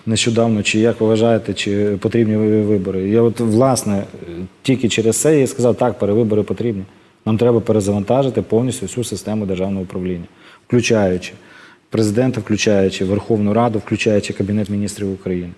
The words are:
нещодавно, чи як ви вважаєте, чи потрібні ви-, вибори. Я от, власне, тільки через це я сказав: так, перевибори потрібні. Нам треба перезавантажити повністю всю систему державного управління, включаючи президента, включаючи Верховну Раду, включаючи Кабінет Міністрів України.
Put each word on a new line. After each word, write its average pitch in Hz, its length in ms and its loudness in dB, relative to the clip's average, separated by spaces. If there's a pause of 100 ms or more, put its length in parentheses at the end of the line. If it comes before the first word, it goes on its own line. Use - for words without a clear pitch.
нещодавно, 113 580 0
чи - 160 0
як 113 220 2
ви 110 60 4
вважаєте, 110 460 2
чи 104 460 -2
потрібні 110 380 2
ви-, 107 240 2
вибори. 98 480 0
Я 113 120 4
от, 117 180 2
власне, 110 640 2 (580)
тільки 123 280 0
через 110 280 0
це 151 220 4
я 127 80 4
сказав: 117 280 0
так, 123 240 -2
перевибори 104 440 2
потрібні. 101 400 -4 (420)
Нам 110 120 2
треба 120 220 4
перезавантажити 104 840 0
повністю 113 440 -2
всю 120 180 -6
систему 107 420 -6
державного 95 380 -4
управління, 90 420 -6 (420)
включаючи 107 640 2 (560)
президента, 110 520 0
включаючи 101 640 0
Верховну 101 480 0
Раду, 113 320 0
включаючи 107 480 0
Кабінет 104 360 -2
Міністрів 101 440 -4
України. 90 440 -6